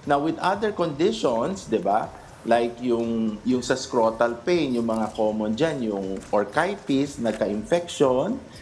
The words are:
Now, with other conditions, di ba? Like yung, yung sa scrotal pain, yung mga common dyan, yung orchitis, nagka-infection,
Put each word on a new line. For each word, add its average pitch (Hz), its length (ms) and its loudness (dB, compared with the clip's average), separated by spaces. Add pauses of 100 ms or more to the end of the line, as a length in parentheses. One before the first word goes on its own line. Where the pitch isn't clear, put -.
Now, 143 160 2
with 160 160 -2
other 202 320 0
conditions, 165 960 0
di 110 80 2
ba? 98 320 0 (380)
Like 120 320 2
yung, 113 640 0
yung 127 160 2
sa 127 160 0
scrotal 117 720 2
pain, 165 240 2
yung 117 160 0
mga 110 240 0
common 107 460 0
dyan, 139 340 0
yung 98 140 -2 (260)
orchitis, 143 880 0
nagka-infection, 127 1200 0 (220)